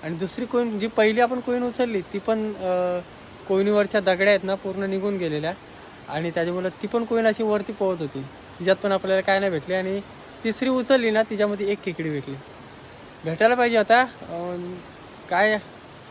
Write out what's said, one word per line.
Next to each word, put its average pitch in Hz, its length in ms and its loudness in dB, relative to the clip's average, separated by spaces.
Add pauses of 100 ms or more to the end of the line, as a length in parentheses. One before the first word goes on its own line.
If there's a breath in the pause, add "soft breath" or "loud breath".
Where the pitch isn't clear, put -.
आणि 160 120 -6
दुसरी 190 300 -4
कोईन, 233 340 0
जी 214 80 -2
पहिली 220 340 4
आपण 247 180 2
कोईन 247 240 -2
उचलली, 233 380 -2
ती 196 180 -6
पण, 214 340 -2
अं, 180 460 0 (480)
कोयनीवरच्या 202 540 4
दगड्या 185 260 4
आहेत 196 160 4
ना, 190 120 -2
पूर्ण 196 280 -6
निघून 196 340 -2
गेलेल्या 160 360 -2 (560)
आणि 165 220 -2
त्याच्यामुळे 175 380 -2
ती - 180 -8
पण 233 180 0
कोईन 226 220 2
अशी 220 160 2
वरती 208 300 0
पोहत 185 280 0
होती, 139 200 -6 (380)
तिच्यात 190 160 4
पण 196 160 -2
आपल्याला 190 300 2
काय 196 180 2
नाही 196 120 2
भेटले. 170 240 -2
आणि 190 260 -2 (420)
तिसरी 226 260 0
उचलली 254 420 4
ना, 214 120 4
तिच्यामध्ये 208 440 0
एक 202 160 -2
खेकडी 160 260 -4
भेटली. 139 260 -6 (880)
भेटायला 208 320 2
पाहिजे 240 220 4
होता, 220 240 6
अं, 180 760 -6 (520)
काय 208 300 4 (520)